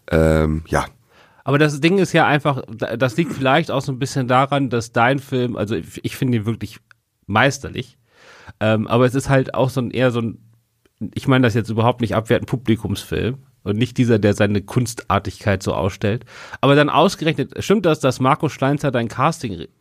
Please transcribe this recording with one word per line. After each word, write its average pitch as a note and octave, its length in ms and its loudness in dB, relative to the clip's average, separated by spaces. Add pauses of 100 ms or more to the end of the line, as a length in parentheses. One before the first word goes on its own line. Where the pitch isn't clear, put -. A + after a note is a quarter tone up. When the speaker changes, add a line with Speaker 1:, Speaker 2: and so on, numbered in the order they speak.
Speaker 1:
Ähm, D#2+ 580 2
ja. C#2+ 180 -2 (580)
Speaker 2:
Aber C3+ 140 2
das D3 240 0
Ding E3+ 160 2
ist F#3 160 0
ja D#3+ 120 4
einfach, C#3 380 0 (100)
da-, - 220 -6
das B2 220 -2
liegt E3+ 160 -2
vielleicht C3+ 380 0
auch C3 100 -2
so C#3 100 -6
ein B2 80 -8
bisschen C3 300 -2
daran, C3+ 400 2
dass A#2 240 -4
dein B2 260 2
Film, B2 380 -4
also G#2+ 180 -2
ich, F2 280 -8
ich - 120 -8
finde B2 220 0
ihn G#2 80 -4
wirklich A2 340 -6 (480)
meisterlich, A2 720 -2 (640)
ähm, A2 260 0
aber A#2+ 180 4
es B2 100 0
ist C3+ 120 -2
halt C3+ 260 2
auch B2+ 160 0
so C3 120 -4
ein, A#2 100 -6
eher B2 200 0
so A#2 100 -2
ein, A2+ 160 -6 (760)
ich - 140 -6
meine B2+ 180 4
das A2+ 100 2
jetzt A2 140 -2
überhaupt A2+ 300 0
nicht A2 160 -2
abwertend, A2+ 340 0
Publikumsfilm G#2 920 -2 (240)
und G#2 140 -2
nicht B2 200 -2
dieser, A#2 200 4
der G#2 160 4
seine G2+ 300 0
Kunstartigkeit - 960 -2
so G2 140 -4
ausstellt. G2+ 500 -4 (360)
Aber C#3 120 4
dann D3 160 4
ausgerechnet, D3+ 760 0
stimmt G3 220 2
das, D#3 140 2
dass B2+ 200 0
Marco C#3 300 0
Schleinzer C#3+ 400 -2
dein A#2+ 180 0
Casting B2 600 -4 (140)